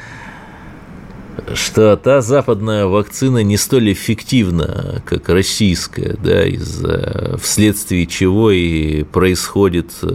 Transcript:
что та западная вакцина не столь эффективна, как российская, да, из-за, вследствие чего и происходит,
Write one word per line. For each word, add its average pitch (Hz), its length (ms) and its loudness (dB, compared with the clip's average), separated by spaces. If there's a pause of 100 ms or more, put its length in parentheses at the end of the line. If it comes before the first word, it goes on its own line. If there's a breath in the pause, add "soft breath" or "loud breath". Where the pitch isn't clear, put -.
(1500 loud breath)
что 107 440 4
та 135 240 4
западная 110 640 0
вакцина 107 580 0
не 101 140 4
столь 113 360 2
эффективна, 92 1120 -2
как - 240 -4
российская, - 920 0
да, 90 220 2
из-за, 82 960 -4
вследствие 98 640 0
чего 101 460 2
и 78 520 0
происходит, 90 880 0 (240)